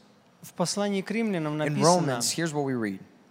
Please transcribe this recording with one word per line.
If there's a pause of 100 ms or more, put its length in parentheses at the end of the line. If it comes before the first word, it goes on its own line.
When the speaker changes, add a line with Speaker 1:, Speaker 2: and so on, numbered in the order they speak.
(440)
Speaker 1:
В
послании
к
римлянам
Speaker 2:
In
Speaker 1:
написано,
Speaker 2:
Romans,
here's
what
we
read. (320)